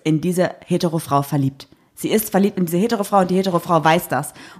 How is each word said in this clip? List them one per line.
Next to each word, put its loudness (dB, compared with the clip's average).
in 2
diese 0
Hetero-Frau 0
verliebt. -2
Sie -6
ist 0
verliebt 0
in 0
diese -2
Hetero-Frau 0
und 0
die 0
Hetero-Frau 0
weiß 2
das. -4